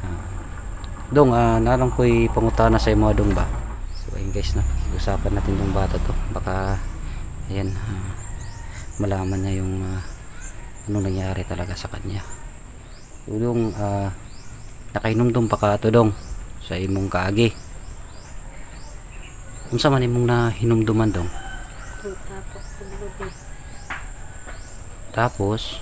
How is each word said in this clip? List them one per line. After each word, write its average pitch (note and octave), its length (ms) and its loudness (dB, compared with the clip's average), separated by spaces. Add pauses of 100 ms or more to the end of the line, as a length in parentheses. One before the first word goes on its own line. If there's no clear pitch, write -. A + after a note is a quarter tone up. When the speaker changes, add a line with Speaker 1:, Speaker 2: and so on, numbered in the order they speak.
Speaker 1:
Ah, - 240 -6 (800)
Dong, C3 240 8
ah, A#2 240 6
nalang B2+ 320 6
ko'y A#2 400 6
pangutana A2+ 480 6
sa A2 160 6
imo, G#2+ 160 8
Dong, G2+ 240 4
ba? F2+ 80 4 (560)
So, - 160 -6
ayun, G2 160 -2
guys, G2+ 240 0
no? - 80 2 (320)
Usapan G2 400 0
natin G2 240 2
tong G2 160 2
bata F#2+ 240 2
to. - 160 2 (160)
Baka, F#2+ 480 0 (720)
ayan, F#2+ 240 -2
ah, F#2+ 400 -4 (880)
malaman F#2+ 400 0
niya F#2+ 160 0
yung, F#2+ 240 -2
ah, F#2+ 160 -4 (880)
anong G2 240 0
nangyari F#2+ 320 -2
talaga F2+ 320 -6
sa - 160 -8
kanya. G2+ 320 -6 (1040)
So, G#2+ 80 -6
Dong, A#2 400 2
ah, G2+ 320 0 (880)
nakainom, A2+ 400 4
Dong, A2 160 4
pa G#2 80 2
ka G#2 160 4
to, A2 160 2
Dong, A2 240 6 (480)
sa F2+ 160 -4
imong F#2+ 320 0
kaagi. G2+ 400 4 (2250)
Unsa C3+ 160 6
man B2+ 160 4
imong B2 160 4
nahinumduman, A2+ 880 4
Dong? F2 160 0 (720)
Speaker 2:
Tapos, - 640 -10 (2500)
Speaker 1:
Tapos? A2 520 0 (180)